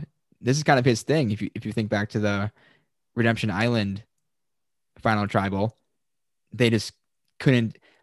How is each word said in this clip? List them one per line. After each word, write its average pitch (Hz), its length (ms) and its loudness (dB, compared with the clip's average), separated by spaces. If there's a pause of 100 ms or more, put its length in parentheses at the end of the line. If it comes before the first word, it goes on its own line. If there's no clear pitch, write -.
(400)
this 123 160 0
is 151 60 -4
kind 143 160 4
of 123 60 2
his 120 180 2
thing. 139 280 0
If 107 120 -4
you, 101 120 -6
if 110 120 -10
you 107 60 -6
think 107 180 -4
back 104 200 -2
to 110 100 -2
the 101 300 -2 (640)
Redemption 113 360 0
Island 104 540 -2 (960)
final 107 280 0
tribal, 98 500 -2 (760)
they 117 180 2
just 110 220 0 (480)
couldn't, 120 380 2 (240)